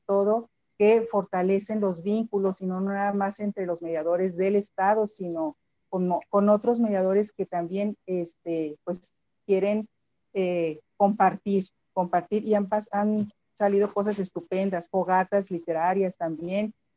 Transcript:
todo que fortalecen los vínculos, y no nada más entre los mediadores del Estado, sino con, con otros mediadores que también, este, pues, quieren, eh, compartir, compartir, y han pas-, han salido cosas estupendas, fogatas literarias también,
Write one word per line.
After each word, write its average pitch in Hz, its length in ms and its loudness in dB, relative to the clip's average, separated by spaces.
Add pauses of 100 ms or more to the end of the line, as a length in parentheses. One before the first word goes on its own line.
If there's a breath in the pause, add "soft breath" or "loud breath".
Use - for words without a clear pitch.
todo 202 440 0 (280)
que 220 260 6
fortalecen 196 760 0
los 185 220 -2
vínculos, 202 600 -2
y 190 40 -8
no 185 160 -4
nada 196 320 -2
más 202 260 -2
entre 208 260 -4
los 170 160 -4
mediadores 170 540 -2
del 190 200 2
Estado, 202 520 0
sino 165 480 -8 (340)
con, 180 220 -2 (180)
con 202 200 4
otros 226 300 2
mediadores 202 540 0
que 190 120 -4
también, 185 500 -4 (120)
este, 170 760 -4
pues, - 300 -10 (320)
quieren, 202 420 0 (460)
eh, 175 460 -2 (180)
compartir, 196 720 2 (260)
compartir, 180 540 0
y 214 80 4
han 202 120 0
pas-, 208 240 -2
han 208 400 0 (220)
salido 202 400 2
cosas 202 240 0
estupendas, 185 720 -4
fogatas 185 600 0
literarias 180 680 0
también, 175 560 -4 (240)